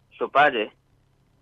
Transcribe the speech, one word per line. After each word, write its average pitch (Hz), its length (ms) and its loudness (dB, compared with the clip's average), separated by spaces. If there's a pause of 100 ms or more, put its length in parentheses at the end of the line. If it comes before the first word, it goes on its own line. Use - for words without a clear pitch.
(100)
su 117 200 -10
padre. 131 420 0 (680)